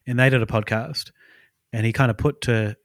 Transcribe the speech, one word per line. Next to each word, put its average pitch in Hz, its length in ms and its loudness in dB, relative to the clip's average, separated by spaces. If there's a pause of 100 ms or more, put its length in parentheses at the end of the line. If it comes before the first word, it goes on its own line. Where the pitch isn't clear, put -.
And 123 140 -2
they 131 80 6
did 131 140 2
a 110 40 -2
podcast, 113 640 -6 (640)
and 110 140 2
he 113 80 2
kind 131 160 4
of 107 80 -4
put - 240 -2
to 110 420 0